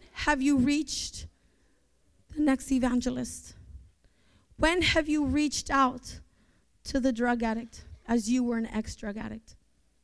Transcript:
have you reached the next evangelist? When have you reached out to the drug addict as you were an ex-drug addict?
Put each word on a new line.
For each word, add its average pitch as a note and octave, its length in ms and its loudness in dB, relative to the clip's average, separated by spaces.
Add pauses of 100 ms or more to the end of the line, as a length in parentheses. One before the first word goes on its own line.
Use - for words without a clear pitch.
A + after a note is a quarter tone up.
(120)
have D4 300 0
you C#4 160 4
reached - 680 -2 (1080)
the D4+ 80 -2
next C4+ 300 2
evangelist? B3 840 -2 (1000)
When E4 260 4
have D#4 260 2
you D4+ 160 2
reached C#4+ 460 0
out B3+ 500 0 (640)
to - 160 -2
the C4 120 2
drug A#3+ 300 0
addict A3+ 420 -4 (220)
as A3+ 220 0
you B3 160 2
were A#3 140 0
an A3+ 80 -2
ex-drug G#3+ 500 -6
addict? A3 400 -12 (480)